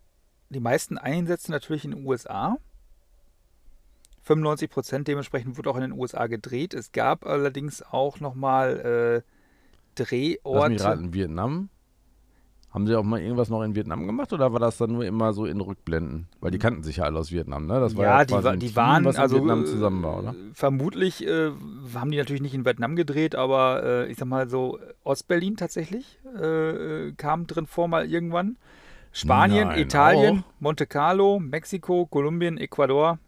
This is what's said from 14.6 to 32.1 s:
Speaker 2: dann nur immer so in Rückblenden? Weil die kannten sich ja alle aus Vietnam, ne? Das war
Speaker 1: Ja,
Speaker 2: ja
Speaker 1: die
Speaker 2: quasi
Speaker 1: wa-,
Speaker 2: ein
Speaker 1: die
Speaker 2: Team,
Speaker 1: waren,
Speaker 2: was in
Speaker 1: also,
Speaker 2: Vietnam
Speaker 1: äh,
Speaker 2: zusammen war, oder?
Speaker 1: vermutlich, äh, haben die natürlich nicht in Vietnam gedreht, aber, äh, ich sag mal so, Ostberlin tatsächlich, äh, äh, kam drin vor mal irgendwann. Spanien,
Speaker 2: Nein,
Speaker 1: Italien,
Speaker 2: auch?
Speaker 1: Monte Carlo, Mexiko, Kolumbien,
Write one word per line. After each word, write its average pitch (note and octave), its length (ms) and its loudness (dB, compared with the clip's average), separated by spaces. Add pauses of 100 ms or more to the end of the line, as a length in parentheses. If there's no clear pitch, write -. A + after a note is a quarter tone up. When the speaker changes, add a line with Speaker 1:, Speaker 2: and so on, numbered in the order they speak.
Speaker 2:
dann A#2 140 -2
nur A#2+ 120 -2
immer A2 300 0
so G#2 120 -4
in F2+ 140 -4
Rückblenden? E2 680 -6 (120)
Weil E2 120 -4
die F#2+ 80 -2
kannten D#2+ 240 0
sich D#2 140 -6
ja F2+ 80 0
alle D#2 120 -2
aus D#2+ 140 -6
Vietnam, D2+ 340 -6
ne? A2 140 0
Das A2+ 160 0
war G2 80 0
Speaker 1:
Ja, A#2+ 160 6
Speaker 2:
ja D3 60 6
Speaker 1:
die B2 80 -4
Speaker 2:
quasi G2+ 120 2
Speaker 1:
wa-, C3 60 4
Speaker 2:
ein F#2 80 -2
Speaker 1:
die A#2+ 80 -4
Speaker 2:
Team, G#2+ 80 -6
Speaker 1:
waren, B2 300 6
Speaker 2:
was C3+ 100 4
in - 60 2
Speaker 1:
also, C3 160 4
Speaker 2:
Vietnam D3+ 260 2
Speaker 1:
äh, - 20 -2
Speaker 2:
zusammen G#2 380 0
war, D#2+ 160 -4
oder? G2+ 160 -6 (180)
Speaker 1:
vermutlich, E3 720 0
äh, D#3+ 260 0 (440)
haben C3 160 -4
die D3+ 60 -2
natürlich C#3 260 -2
nicht C3+ 100 -6
in C3 120 -2
Vietnam A#2+ 300 0
gedreht, D#3 400 0
aber, C3 480 4
äh, B2 280 0
ich A#2+ 60 -12
sag B2+ 100 -6
mal C3 220 -2
so, B2+ 300 -2 (240)
Ostberlin F3 540 0
tatsächlich, F3+ 600 -8 (160)
äh, D#3+ 720 -2
äh, D3 60 -10
kam D#3 340 -4
drin D#3+ 180 -4
vor E3+ 220 -2
mal E3 180 0
irgendwann. E3+ 520 -2 (540)
Spanien, F#3+ 580 4
Speaker 2:
Nein, D#3 100 0
Speaker 1:
Italien, E3+ 680 6
Speaker 2:
auch? - 140 -20
Speaker 1:
Monte D3+ 240 0
Carlo, G3 540 2
Mexiko, E3+ 640 -2
Kolumbien, E3 540 -2